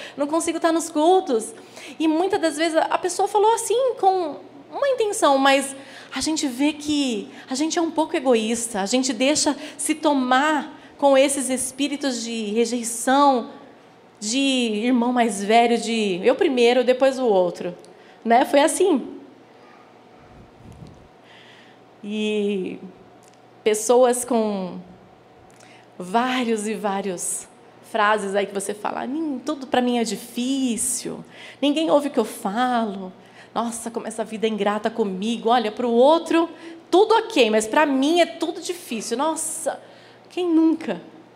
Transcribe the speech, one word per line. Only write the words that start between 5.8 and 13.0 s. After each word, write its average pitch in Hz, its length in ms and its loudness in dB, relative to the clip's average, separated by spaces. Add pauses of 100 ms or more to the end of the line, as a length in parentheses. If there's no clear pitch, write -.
a 262 80 -6
gente 311 240 -2
vê 277 260 0
que 285 560 -2 (220)
a 262 40 -6
gente 311 240 -2
é 339 40 2
um 330 80 0
pouco 311 260 -2
egoísta, 233 640 0
a 202 60 -2
gente 254 260 0
deixa 269 420 2 (220)
se - 180 -2
tomar 285 800 0 (240)
com 277 220 4
esses 269 320 2
espíritos 269 720 -4
de 226 240 -6
rejeição, 240 1040 2 (680)